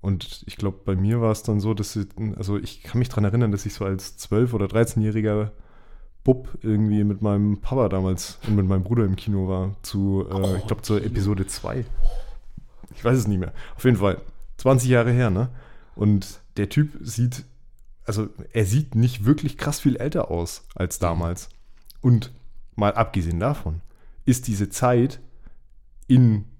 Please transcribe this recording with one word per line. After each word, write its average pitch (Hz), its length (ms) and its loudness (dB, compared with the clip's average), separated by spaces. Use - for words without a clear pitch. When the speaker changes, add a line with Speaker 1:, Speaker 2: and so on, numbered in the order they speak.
Speaker 1:
Und - 440 -4
ich - 120 -12
glaub, 98 260 -4
bei 98 120 0
mir 107 260 2
war's 110 200 2
dann 104 180 2
so, 107 120 0
dass 104 240 -4
ich, 101 120 -2
also 98 220 -2
ich - 240 -10
kann - 160 -4
mich 123 100 2
dran 110 160 0
erinnern, 110 280 2
dass 98 120 -2
ich 101 80 -6
so 101 140 -6
als 95 320 -6
zwölf 120 340 2
oder 101 160 0
dreizehnjähriger 107 840 0
Bub 127 260 2
irgendwie 107 420 2
mit 101 180 0
meinem 101 400 2
Papa 127 260 2
damals 92 580 -2
und 107 100 2
mit 98 100 4
meinem 95 180 2
Bruder 113 220 2
im 95 100 0
Kino 95 320 -2
war, 95 320 -2
zu, 98 480 0
äh, - 60 -8
Speaker 2:
Oh, 95 240 0
Speaker 1:
ich - 80 -6
glaub, - 180 -4
zur 107 140 2
Speaker 2:
Kino. - 120 -2
Speaker 1:
Episode 98 360 0
zwei. - 400 -6
Ich - 80 -14
weiß 127 140 4
es 127 100 2
nicht 101 120 0
mehr. 92 160 -4
Auf - 80 -14
jeden 123 120 6
Fall, 98 240 0
zwanzig 127 320 4
Jahre 120 200 4
her, 120 200 4
ne? 107 180 0
Und 104 440 2
der 101 100 0
Typ 151 320 2
sieht, 123 440 -4
also 104 220 -2
er 110 140 2
sieht 127 280 0
nicht 113 300 2
wirklich 147 320 2
krass - 240 -4
viel 135 160 2
älter 151 340 -4
aus 85 440 -6
als - 260 -4
Speaker 2:
Mhm. - 40 -2
Speaker 1:
damals. 85 440 -2
Und 120 280 4
mal 104 160 2
abgesehen 85 480 0
davon, 95 400 -4
ist 123 220 2
diese 101 200 -2
Zeit 123 520 0
in 113 380 6